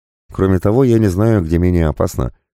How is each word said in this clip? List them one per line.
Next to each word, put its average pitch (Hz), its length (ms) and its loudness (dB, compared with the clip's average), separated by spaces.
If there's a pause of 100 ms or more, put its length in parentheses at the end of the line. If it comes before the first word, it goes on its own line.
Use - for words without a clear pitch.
(320)
Кроме 95 280 0
того, 113 260 2
я 117 140 2
не 110 100 2
знаю, 104 340 0
где 80 140 -2
менее 87 300 2
опасно, 71 460 -4 (240)